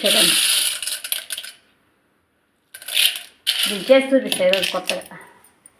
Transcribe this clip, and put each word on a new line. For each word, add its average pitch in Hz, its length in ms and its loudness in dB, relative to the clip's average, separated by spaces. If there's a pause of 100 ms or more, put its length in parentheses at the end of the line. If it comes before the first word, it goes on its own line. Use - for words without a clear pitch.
చూడండి, 202 320 4 (3250)
నేను 196 200 -6
చేసి 262 240 6
చూపిస్తా 214 380 2
ఈరోజు 190 240 2
కొత్తగా. 180 420 -8 (640)